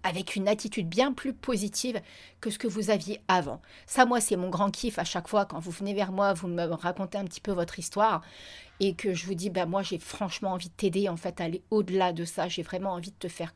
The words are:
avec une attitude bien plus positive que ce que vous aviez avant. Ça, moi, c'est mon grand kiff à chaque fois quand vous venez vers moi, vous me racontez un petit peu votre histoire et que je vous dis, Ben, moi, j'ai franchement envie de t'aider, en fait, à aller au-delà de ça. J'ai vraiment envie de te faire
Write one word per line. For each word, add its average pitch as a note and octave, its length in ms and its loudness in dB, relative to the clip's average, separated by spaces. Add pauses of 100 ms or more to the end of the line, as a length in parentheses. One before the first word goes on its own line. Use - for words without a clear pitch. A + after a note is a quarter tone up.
avec F#3 320 -2
une G3 120 2
attitude G#3+ 400 0
bien B3 240 4
plus C4+ 200 -4
positive G#3+ 680 -2 (400)
que A3+ 100 -2
ce G#3+ 80 -6
que B3 100 0
vous G3+ 220 0
aviez G3+ 380 0
avant. D3+ 320 2 (260)
Ça, - 180 8
moi, A#3+ 160 4
c'est G#3 160 2
mon F3+ 140 0
grand G3 200 2
kiff G#3 280 -4
à E3+ 60 -2
chaque F3 240 -4
fois G3+ 160 4
quand D#3+ 160 -6
vous F3 100 -8
venez G3 240 -4
vers F#3+ 180 0
moi, G3 200 4
vous F3 160 -2
me E3+ 140 0
racontez F3 560 -2
un G3+ 60 -2
petit - 160 -8
peu G#3 120 -2
votre E3+ 260 -2
histoire G3+ 440 2 (580)
et F#3+ 140 4
que F#3+ 200 -2
je E3+ 120 -4
vous F#3+ 80 -2
dis, F#3 160 -2
Ben, F3 160 0
moi, F#3+ 160 0
j'ai F3 160 -4
franchement F#3+ 540 -4
envie F3+ 160 -4
de - 60 -16
t'aider, F#3+ 340 2
en E3+ 80 -2
fait, F3+ 240 -6
à E3+ 40 0
aller E3+ 260 -4
au-delà F#3+ 420 4
de E3+ 120 -4
ça. E3+ 240 -2
J'ai E3+ 140 -4
vraiment F#3+ 300 -4
envie F3 180 -6
de - 60 -20
te F3+ 120 -6
faire E3 280 -8